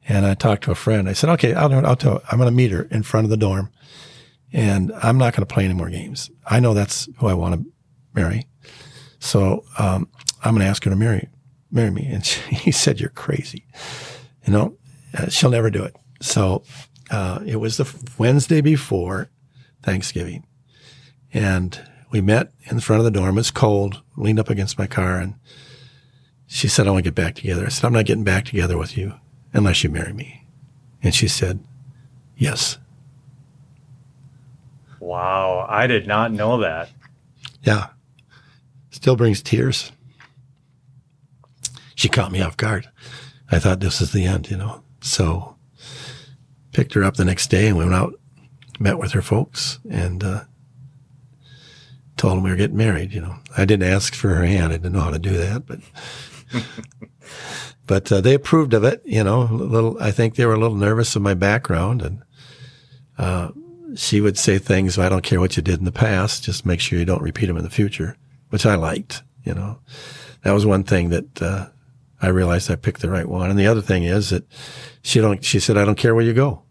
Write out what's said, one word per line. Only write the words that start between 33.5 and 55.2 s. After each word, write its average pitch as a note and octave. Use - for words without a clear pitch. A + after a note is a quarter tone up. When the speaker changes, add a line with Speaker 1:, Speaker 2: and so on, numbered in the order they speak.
Speaker 2:
Wow, F#2
I G#2+
did A2
not A2
know A2
that. E2+
Speaker 1:
Yeah. G#2
Still -
brings A2
tears. -
She -
caught F#2+
me F#2
off F2
guard. A2
I F2
thought, F#2
"This G2
is G#2
the G2
end," F2+
you G2
know. G2+
So -
picked -
her G2
up F#2+
the G2
next F#2
day G2+
and G2
we E2
went F2+
out, F#2
met G2
with -
her F#2+
folks, -
and, F2+
uh, G2
told F#2+
them F#2
we F#2
were F#2
getting G2+
married, G2
you G2+
know. E2+
I G2
didn't G2
ask G2
for F#2+
her E2+
hand. F2
I D#2+
didn't F2
know F#2+
how D#2+
to D#2